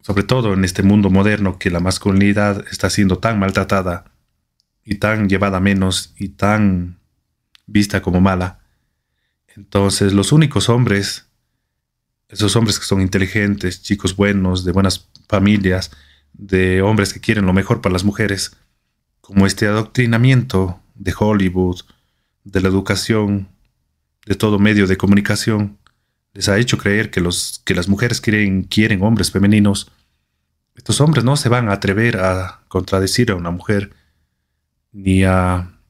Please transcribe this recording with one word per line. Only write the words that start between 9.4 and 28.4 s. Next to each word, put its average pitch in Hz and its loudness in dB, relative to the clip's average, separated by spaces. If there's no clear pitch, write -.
Entonces, 98 0
los 98 2
únicos 147 2
hombres, 110 0
esos 101 -2
hombres 110 0
que - -10
son 98 0
inteligentes, 95 -2
chicos 95 -4
buenos, 95 0
de 90 -2
buenas 95 -2
familias, 95 0
de 92 0
hombres 101 0
que 95 -14
quieren 110 0
lo 90 2
mejor 98 0
para 92 -2
las 90 -2
mujeres, 101 -4
como 98 0
este 98 -2
adoctrinamiento 117 0
de 95 -6
Hollywood, 92 0
de 98 -4
la 95 2
educación, 101 -2
de 98 -2
todo 104 0
medio 104 4
de 95 0
comunicación, 101 0
les 101 -4
ha 98 4
hecho 120 0
creer 104 -2
que - -4
los, - -4
que 90 -2
las 87 -2
mujeres 101 -2
quieren, 101 0